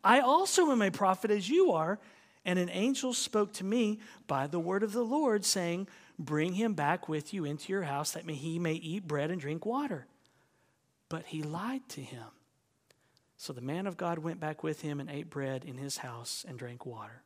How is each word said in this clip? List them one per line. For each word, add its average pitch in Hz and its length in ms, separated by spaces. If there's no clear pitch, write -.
'I 240 180
also 320 500
am 240 100
a 196 80
prophet 190 400
as 208 200
you 339 240
are. 165 260
And 180 120
an 180 120
angel 254 440
spoke 208 420
to 185 100
me 214 340
by 139 220
the 170 120
word 185 220
of 208 120
the 240 100
Lord, 233 400
saying, 180 420
"Bring 156 360
him 214 220
back 156 340
with 151 240
you 185 100
into 147 300
your 196 100
house, 143 280
that 160 120
he 160 340
may 165 180
eat 170 300
bread 147 260
and 180 100
drink 151 240
water." 233 420
But 160 160
he 156 180
lied 202 460
to 143 120
him. 117 260
So - 160
the 123 80
man 156 260
of 175 120
God 170 220
went 165 200
back 156 240
with 156 160
him 147 220
and 139 80
ate 147 200
bread 135 360
in 127 120
his 135 200
house 117 500
and 131 100
drank 120 280
water. 113 400